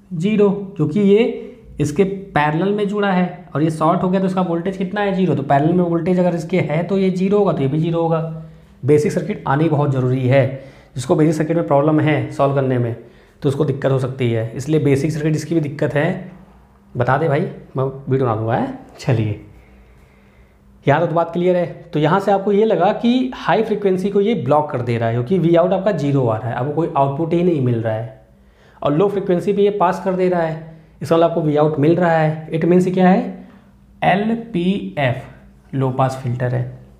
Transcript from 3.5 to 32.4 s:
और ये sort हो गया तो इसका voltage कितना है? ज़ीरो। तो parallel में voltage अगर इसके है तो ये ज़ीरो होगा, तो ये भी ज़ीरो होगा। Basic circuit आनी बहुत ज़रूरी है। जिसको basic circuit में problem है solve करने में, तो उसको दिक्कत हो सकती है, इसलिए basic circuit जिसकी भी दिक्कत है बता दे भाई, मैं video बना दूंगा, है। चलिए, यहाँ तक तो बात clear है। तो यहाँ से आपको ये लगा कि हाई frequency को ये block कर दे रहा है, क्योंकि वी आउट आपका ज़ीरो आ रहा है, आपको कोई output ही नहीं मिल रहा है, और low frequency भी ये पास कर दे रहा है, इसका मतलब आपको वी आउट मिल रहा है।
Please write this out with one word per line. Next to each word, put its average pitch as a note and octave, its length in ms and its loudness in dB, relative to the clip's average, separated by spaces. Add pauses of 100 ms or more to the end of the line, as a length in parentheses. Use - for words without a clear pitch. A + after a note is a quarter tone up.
और C#3+ 80 -2
ये D#3+ 80 2
sort E3+ 320 0
हो F#3 80 0
गया F#3+ 100 0
तो G3 60 0
इसका F#3 160 -2
voltage E3+ 340 -4
कितना F#3+ 240 -4
है? G3+ 140 0
ज़ीरो। F3+ 200 2
तो C3+ 80 -2
parallel D3+ 300 2
में F3+ 120 2
voltage E3+ 340 0
अगर F3 160 2
इसके F3 260 -2
है D#3 220 -2
तो G3 160 -2
ये F#3+ 120 2
ज़ीरो F#3+ 280 0
होगा, F#3+ 140 2
तो C#3 100 -2
ये C3+ 60 2
भी D3 100 -2
ज़ीरो E3+ 240 0
होगा। D#3+ 420 -4 (400)
Basic D3 280 4
circuit E3 340 -6
आनी D3+ 220 2
बहुत C#3+ 240 0
ज़रूरी B2+ 360 0
है। C3 360 2 (300)
जिसको C#3+ 220 -2
basic D#3 180 4
circuit D#3+ 220 0
में E3 100 0
problem D3+ 340 4
है C#3 300 0
solve C#3 240 0
करने C3 240 0
में, A#2 180 -2 (460)
तो D3 60 0
उसको C#3 160 0
दिक्कत C3+ 260 -2
हो C3+ 80 2
सकती B2 340 -2
है, A2+ 240 -2
इसलिए D3 240 -2
basic C#3 320 2
circuit D#3 200 -2
जिसकी D#3 220 -4
भी E3 60 0
दिक्कत D3 340 -4
है E3+ 380 -2 (640)
बता B2+ 220 0
दे D#3+ 100 0
भाई, C#3+ 120 2 (360)
मैं C3 80 0
video C3+ 420 -2
बना A2 100 0
दूंगा, A2 180 -2
है। B3+ 240 -4 (200)
चलिए, A2 460 -2 (1400)
यहाँ C#3+ 120 4
तक E3+ 80 0
तो D#3 60 -2
बात E3 180 0
clear F3+ 240 2
है। F3 100 0 (260)
तो D#3 60 -2
यहाँ D3+ 220 4
से G3+ 120 0
आपको G3 200 0
ये G3+ 120 4
लगा G3 280 2
कि B3 420 0
हाई G3 280 0
frequency F#3+ 480 -2
को G3+ 100 2
ये A3 140 2
block D3 360 0
कर A#2+ 120 -4
दे A#2 160 -2
रहा A#2 100 0
है, A#2 60 -2
क्योंकि B2 240 0
वी E3+ 180 2
आउट F3+ 160 4
आपका G3 200 0
ज़ीरो C#3 340 0
आ A2 100 0
रहा A2 120 -6
है, A#2+ 60 -4
आपको C3 180 -4
कोई D#3+ 240 -4
output C#3+ 360 0
ही F3 100 2
नहीं E3+ 180 2
मिल A#2+ 220 0
रहा A2 120 -2
है, A2+ 320 -10 (560)
और C#3+ 100 0
low F#3 160 2
frequency F#3 440 -2
भी G3+ 120 2
ये G3+ 60 2
पास F#3 340 0
कर F#3+ 80 -2
दे F3+ 160 0
रहा F3 140 0
है, D#3+ 280 -6 (320)
इसका D#3 140 0
मतलब E3+ 120 4
आपको E3 120 -4
वी D3+ 160 0
आउट D3+ 220 2
मिल D#3 180 4
रहा F3 160 2
है। D#3 380 0